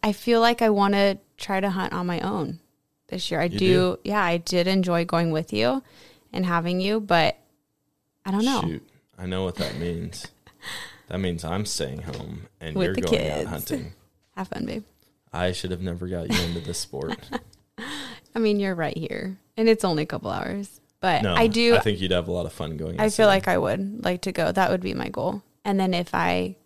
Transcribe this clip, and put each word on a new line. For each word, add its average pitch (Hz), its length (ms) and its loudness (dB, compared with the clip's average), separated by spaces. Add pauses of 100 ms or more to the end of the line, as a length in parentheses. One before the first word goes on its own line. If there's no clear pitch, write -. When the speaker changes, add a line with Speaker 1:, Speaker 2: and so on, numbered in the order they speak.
Speaker 1:
I 214 80 2
feel 233 300 2
like 233 200 4
I 226 80 4
wanna 202 480 4 (200)
try 196 240 -2
to 202 80 0
hunt 185 240 -2
on 180 140 -2
my 175 120 -2
own 170 400 -4 (480)
this - 240 -6
year. 165 80 0
I 160 60 2
Speaker 2:
You 175 120 -2
Speaker 1:
do, 190 100 4
Speaker 2:
do? 185 360 4
Speaker 1:
yeah, 208 180 0
I 175 160 2
did 175 300 0
enjoy 180 380 2
going 170 260 2
with 156 220 -2
you 240 280 2 (520)
and 185 120 0
having 175 360 0
you, 208 180 0
but 175 380 2 (880)
I 190 60 -4
don't 202 120 2
know. 262 180 2
Speaker 2:
Shoot, 78 240 -4 (320)
I 92 100 -8
know 92 180 -2
what 90 100 -2
that 62 220 -4
means. 85 540 -6
Speaker 1:
<laughs> - 60 -20 (680)
Speaker 2:
That - 120 -6
means 87 240 -2
I'm 92 220 -4
staying 76 380 -6
home 78 400 -10 (180)
and 80 160 -8
Speaker 1:
With 185 80 0
Speaker 2:
you're 95 80 -2
Speaker 1:
the - 80 -2
Speaker 2:
going 78 300 0
out 73 60 -4
Speaker 1:
kids. 78 120 -4
Speaker 2:
hunting. 85 440 -8 (440)
Speaker 1:
Have 190 120 -8
fun, - 180 -6
babe. - 160 -8 (500)
Speaker 2:
I 90 200 0
should 92 180 -6
have 87 100 -6
never 90 260 -6
got 87 240 -4
you 107 80 2
into 85 200 -4
this 85 180 -8
sport. - 400 -6 (580)
Speaker 1:
<laughs> 277 600 -12
I - 20 -4
mean, 214 220 2
you're 196 160 0
right 165 200 -2
here, 190 440 -6 (180)
and 226 100 4
it's 226 160 6
only 160 200 2
a - 20 -2
couple 110 240 -6
hours, 95 500 -6 (200)
but 180 240 2
Speaker 2:
No, 190 100 2
Speaker 1:
I 226 140 6
do 233 280 6
Speaker 2:
I 214 40 8
think 101 200 0
you'd 92 120 0
have 87 160 2
a 90 40 -2
lot 87 140 -2
of 80 80 -8
fun 80 240 -6
going 80 220 -6
Speaker 1:
I 214 60 4
Speaker 2:
and 214 60 2
Speaker 1:
feel 220 140 6
Speaker 2:
seeing. - 20 10 (100)
Speaker 1:
like 190 100 0
I 180 100 4
would 196 480 -2
like 180 160 -2
to 190 100 -4
go. 170 200 0
That 185 180 4
would 180 120 0
be 185 120 -4
my - 160 -4
goal. 196 320 -4 (240)
And 196 140 2
then 185 160 2
if 175 180 -2
I 180 520 0